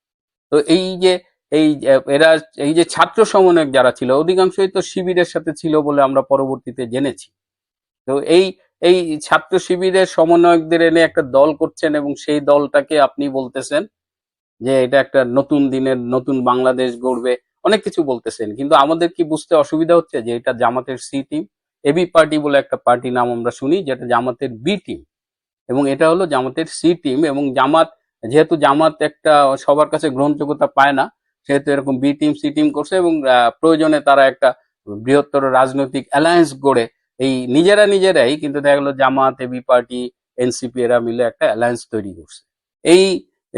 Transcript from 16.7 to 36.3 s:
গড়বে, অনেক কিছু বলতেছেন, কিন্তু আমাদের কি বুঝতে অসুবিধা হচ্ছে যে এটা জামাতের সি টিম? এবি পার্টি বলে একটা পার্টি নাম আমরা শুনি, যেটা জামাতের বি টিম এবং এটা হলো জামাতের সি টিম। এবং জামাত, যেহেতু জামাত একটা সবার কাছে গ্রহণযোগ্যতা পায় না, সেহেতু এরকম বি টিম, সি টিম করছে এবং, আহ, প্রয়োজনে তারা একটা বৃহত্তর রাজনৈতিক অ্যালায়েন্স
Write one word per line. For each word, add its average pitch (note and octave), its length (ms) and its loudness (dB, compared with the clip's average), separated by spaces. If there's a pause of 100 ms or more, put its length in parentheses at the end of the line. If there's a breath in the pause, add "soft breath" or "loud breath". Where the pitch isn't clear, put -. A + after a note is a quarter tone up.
গড়বে, B2 380 -4 (260)
অনেক G3+ 200 0
কিছু F3+ 200 -4
বলতেছেন, A2+ 520 -8
কিন্তু C#3 200 0
আমাদের D#3+ 340 2
কি E3+ 140 -4
বুঝতে D#3 320 -4
অসুবিধা D#3+ 400 0
হচ্ছে D#3+ 260 -2
যে A#2 140 -6
এটা A#2+ 180 -6
জামাতের B2 440 -4
সি C#3 260 -8
টিম? D3+ 220 -8 (380)
এবি D#3 220 0
পার্টি D#3 320 0
বলে D3 200 -2
একটা C3+ 200 -4
পার্টি B2 340 -2
নাম B2 200 -2
আমরা A#2+ 200 -4
শুনি, D3+ 320 -4
যেটা C3 240 -8
জামাতের B2 420 -4
বি B2+ 280 -6
টিম - 260 -14 (640)
এবং C#3 220 -2
এটা C#3 200 0
হলো F3+ 160 0
জামাতের C3+ 400 -4
সি E3 300 -2
টিম। D3 300 -2
এবং C#3 280 -4
জামাত, D3+ 360 2 (400)
যেহেতু D#3+ 260 2
জামাত D3+ 460 0
একটা D3 580 2
সবার D3 300 2
কাছে D#3+ 200 -2
গ্রহণযোগ্যতা C#3+ 580 -2
পায় C#3 240 2
না, C#3 200 -2 (320)
সেহেতু C#3+ 280 -2
এরকম C#3 260 -2
বি C#3 160 -2
টিম, D3+ 200 -2
সি D3 160 -6
টিম D3+ 200 0
করছে D3 260 -6
এবং, E3 320 0
আহ, B2 220 4 (100)
প্রয়োজনে D#3 400 2
তারা C#3 280 4
একটা C3+ 260 0 (500)
বৃহত্তর C#3 500 0
রাজনৈতিক C3+ 580 0
অ্যালায়েন্স D#3+ 480 2